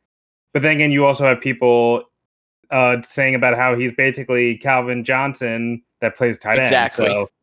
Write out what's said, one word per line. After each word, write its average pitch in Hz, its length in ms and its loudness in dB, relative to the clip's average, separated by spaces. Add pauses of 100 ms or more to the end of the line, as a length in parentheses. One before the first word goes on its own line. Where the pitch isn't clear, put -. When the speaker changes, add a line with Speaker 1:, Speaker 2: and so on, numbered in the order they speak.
(540)
Speaker 1:
But 143 80 -2
then 156 140 2
again, 151 160 2
you 143 120 2
also 139 220 2
have 123 160 2
people, 120 600 2 (680)
uh, 123 320 2
saying 135 320 -2
about 123 240 0
how 127 180 0
he's 123 160 -4
basically 123 640 -2
Calvin 123 460 -2
Johnson 120 800 -4 (200)
that 113 140 -2
plays 117 220 -2
tight 110 220 -2
end, 131 80 0
Speaker 2:
Exactly. 117 400 0
Speaker 1:
so 101 240 -4 (120)